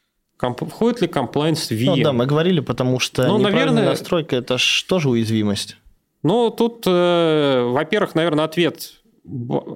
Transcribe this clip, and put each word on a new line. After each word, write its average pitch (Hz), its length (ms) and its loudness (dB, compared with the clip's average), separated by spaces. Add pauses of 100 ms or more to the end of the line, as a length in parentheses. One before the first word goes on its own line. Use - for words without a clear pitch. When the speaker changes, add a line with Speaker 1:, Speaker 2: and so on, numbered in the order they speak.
(380)
Speaker 1:
Комп-, - 320 -6
входит 233 320 -2
ли 175 60 0
compliance 151 680 -2
в 107 100 -2
Speaker 2:
Ну - 100 2
Speaker 1:
V - 40 2
M? 120 40 2
Speaker 2:
да, 147 100 2
мы 120 140 0
говорили, 160 320 2
потому 127 400 -2
что - 280 -2
Speaker 1:
Ну, 185 120 2
Speaker 2:
неправильная 214 260 2
Speaker 1:
наверное, 226 240 2
Speaker 2:
настройка – 151 460 -2
это 127 240 -2
ж - 280 0
тоже 170 220 0
уязвимость. 110 680 0 (440)
Speaker 1:
Ну, 220 300 2
тут, 233 340 -2
э, 165 840 2
во-первых, 160 440 0
наверное, 156 300 2
ответ 160 480 -2 (300)
б-, 131 380 -6 (140)